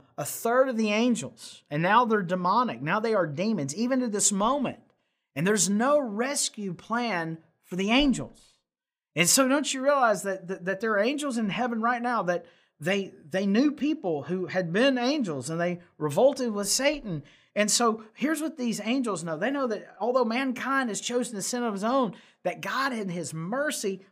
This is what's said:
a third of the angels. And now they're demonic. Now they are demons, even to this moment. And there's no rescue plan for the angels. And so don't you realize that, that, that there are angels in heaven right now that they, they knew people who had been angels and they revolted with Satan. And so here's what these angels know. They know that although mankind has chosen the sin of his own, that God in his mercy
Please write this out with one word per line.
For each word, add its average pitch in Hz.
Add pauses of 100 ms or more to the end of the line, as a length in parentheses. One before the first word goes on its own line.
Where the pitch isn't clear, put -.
(180)
a 147
third 254
of 247
the 220
angels. 214
And 147
now 208
they're 214
demonic. 180
Now 175
they 220
are 185
demons, 151
even 247
to 247
this 202
moment. 214 (560)
And 151
there's 196
no 226
rescue 226
plan 180 (260)
for -
the 196
angels. 247 (560)
And 170
so 262
don't 285
you 269
realize 254
that, 196
that, 175
that 190
there 226
are 196
angels 277
in 220
heaven 226
right 233
now 240
that 175 (360)
they, 185 (160)
they 185
knew 226
people 247
who 180
had 165
been 254
angels 214
and 165
they 175 (160)
revolted 226
with 202
Satan. 254 (320)
And 208
so 220 (100)
here's 302
what 311
these 226
angels 220
know. 160
They 196
know 277
that 214
although 247
mankind 254
has 196
chosen 240
the 190
sin 247
of 226
his 190
own, 233 (300)
that 175
God 247
in 214
his 170
mercy 202